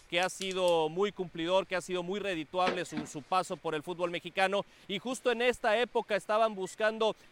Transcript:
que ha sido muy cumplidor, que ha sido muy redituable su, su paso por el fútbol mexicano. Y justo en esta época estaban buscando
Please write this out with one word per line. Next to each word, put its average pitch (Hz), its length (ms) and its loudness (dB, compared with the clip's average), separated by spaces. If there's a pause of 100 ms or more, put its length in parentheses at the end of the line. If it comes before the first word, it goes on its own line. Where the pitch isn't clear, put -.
que 170 120 0
ha 185 80 2
sido 180 580 2
muy 190 240 0
cumplidor, 175 560 0
que 190 80 -4
ha 180 60 -2
sido 180 220 -4
muy 190 180 -4
redituable 180 640 -2
su, 151 200 -6
su 147 160 -10
paso 185 360 -2
por 156 180 -4
el 147 80 -4
fútbol 175 280 -4
mexicano. 190 520 0 (240)
Y 190 120 -4
justo 247 300 -2
en 233 120 2
esta 233 360 2
época 233 380 0
estaban 214 400 2
buscando 214 640 0 (140)